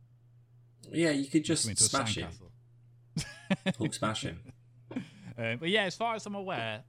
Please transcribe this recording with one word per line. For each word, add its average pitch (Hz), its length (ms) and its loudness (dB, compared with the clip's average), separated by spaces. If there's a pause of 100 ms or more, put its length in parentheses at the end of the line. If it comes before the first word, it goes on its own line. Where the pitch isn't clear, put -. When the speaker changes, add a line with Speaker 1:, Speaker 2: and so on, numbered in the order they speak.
(920)
Speaker 1:
Yeah, 160 200 4
you 139 140 2
could - 100 -4
Speaker 2:
make - 0 -
him 156 100 6
Speaker 1:
just 151 240 2
Speaker 2:
into 98 160 4
a - 20 8
Speaker 1:
smash 123 300 2
him. 90 140 -4
Speaker 2:
sandcastle. - 1500 -6
<laughs> - 20 -12
Speaker 1:
Hulk - 160 0
smash - 280 -2
him. 90 180 -6 (960)
Speaker 2:
Uh, 117 200 -2
but 160 120 -2
yeah, 208 140 4
as 185 120 0
far 226 200 -2
as 214 120 -6
I'm 208 80 -6
aware, 120 540 -4